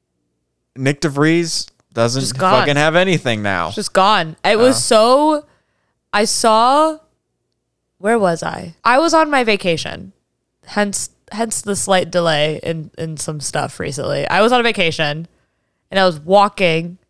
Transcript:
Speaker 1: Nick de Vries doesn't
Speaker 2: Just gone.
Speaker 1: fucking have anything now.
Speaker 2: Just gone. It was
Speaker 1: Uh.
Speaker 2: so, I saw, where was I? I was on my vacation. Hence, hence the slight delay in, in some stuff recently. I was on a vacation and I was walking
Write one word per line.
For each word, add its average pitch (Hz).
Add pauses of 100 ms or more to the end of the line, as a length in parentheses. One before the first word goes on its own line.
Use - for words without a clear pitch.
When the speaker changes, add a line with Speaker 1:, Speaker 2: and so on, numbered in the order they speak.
(760)
Speaker 1:
Nick 135
de 170
Vries 160 (260)
doesn't 120
Speaker 2:
Just 131
gone. 190
Speaker 1:
fucking 147
have 156
anything 147
now. 92
Speaker 2:
Just -
gone. 190
It 208
was 254
Speaker 1:
Uh. -
Speaker 2:
so, 285 (680)
I 208
saw, 254 (1000)
where 220
was 175
I? 170 (100)
I 240
was 330
on 320
my 262
vacation. 185 (540)
Hence, 202 (220)
hence 220
the 202
slight 185
delay 156
in, 165
in 160
some 151
stuff 139
recently. 143
I 180
was 226
on 247
a -
vacation 165 (640)
and 190
I 190
was 170
walking 175 (120)